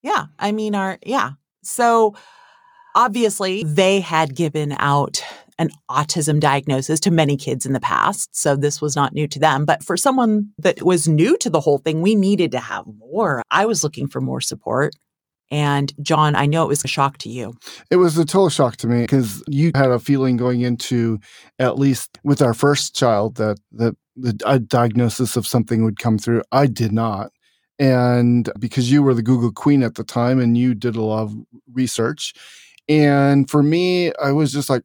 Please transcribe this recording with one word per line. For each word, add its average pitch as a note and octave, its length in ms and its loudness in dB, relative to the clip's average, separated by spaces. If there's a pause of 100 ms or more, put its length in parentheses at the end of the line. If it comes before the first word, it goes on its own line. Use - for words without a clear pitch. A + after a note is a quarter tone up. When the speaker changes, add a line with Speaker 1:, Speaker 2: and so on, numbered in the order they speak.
Speaker 1:
Yeah. C#4 220 -2 (140)
I G#3 120 -2
mean, G#3+ 240 -2
our, F#3+ 300 -4
yeah. C#3 260 -2 (320)
So A3+ 520 2 (800)
obviously G#3+ 680 0
they F#3+ 360 2
had D#3+ 360 -2
given D3+ 440 -2
out C#3+ 440 0 (340)
an D#3+ 120 0 (200)
autism D3+ 500 -2
diagnosis C#3+ 640 0
to G3 100 0
many D3+ 260 2
kids C3 280 -6
in C3 80 -4
the - 60 -2
past. - 560 -4
So C#3+ 200 0
this C#3+ 260 -2
was D3+ 140 -4
not C#3 180 -2
new D3+ 140 -4
to D3 120 -10
them. D3 260 2
But - 180 -2
for F3+ 120 -4
someone A3 640 0
that - 240 -2
was E3 260 2
new E3 300 2
to - 120 -4
the D#3 100 0
whole D3 180 2
thing, D#3+ 240 -4
we G#3 140 2
needed G3 380 2
to B2 60 -2
have - 260 -10 (120)
more. C#3 540 -4
I F#3+ 140 2
was A3+ 180 -2
looking D3 240 -6
for B2+ 140 -8
more B2+ 200 -6
support. C3+ 520 -4 (580)
And C#3+ 500 -2
John, D3+ 340 2
I C#3+ 100 0
know D#3 180 2
it - 60 -2
was C#3+ 160 -2
a - 20 -6
shock C#3 320 -2
to - 100 -14
you. A#2+ 240 -10 (380)
Speaker 2:
It F3+ 60 4
was E3+ 200 4
a E3 80 2
total F#3 240 2
shock C3 280 0
to A#2 100 -6
me A#2+ 180 0
'cause A2+ 420 0
you D3+ 280 2
had C3+ 160 2
a A#2+ 80 0
feeling C3 380 0
going B2 240 0
into, A#2 580 -2 (400)
at C3 180 0
least C#3 460 0
with C#3+ 180 2
our C#3 120 4
first C#3+ 420 0
child, A2 400 0
that, G#2+ 240 -2 (140)
that A2 220 -2 (200)
the B2+ 180 -4
di-, B2 260 0
diagnosis A#2+ 760 0
of A#2 100 -2
something A2+ 380 0
would A2 160 -2
come A2+ 180 0
through. A#2 240 -2 (120)
I C#3 140 4
did A2 260 -2
not. A2 380 -4 (460)
And B2 720 2 (100)
because A#2+ 320 -2
you C#3+ 120 6
were C3+ 100 4
the A#2 80 0
Google A#2+ 300 2
queen C#3+ 320 2
at A2+ 120 -4
the A2+ 100 -10
time B2 340 0
and A#2+ 180 2
you B2 160 2
did A2 220 -4
a A2+ 60 -4
lot A2 220 -2
of G#2+ 120 -8 (380)
research. B2 600 -4 (540)
And C#3 640 4
for D3 120 2
me, F3 520 2 (100)
I C#3 80 0
was D3 220 0
just C#3+ 160 -6
like B2 160 0